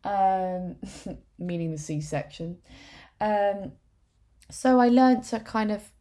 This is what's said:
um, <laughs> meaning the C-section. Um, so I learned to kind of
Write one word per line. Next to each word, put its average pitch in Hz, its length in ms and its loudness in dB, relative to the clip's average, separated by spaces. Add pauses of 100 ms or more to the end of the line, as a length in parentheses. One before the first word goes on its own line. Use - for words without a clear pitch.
um, 185 720 0 (280)
<laughs> - 340 -16
meaning 170 340 -4
the 156 60 -8
C-section. 156 800 -8 (600)
Um, 202 520 0 (800)
so 254 280 2
I 240 100 6
learned 254 360 6
to 220 160 -6
kind 220 300 -4
of 208 300 -8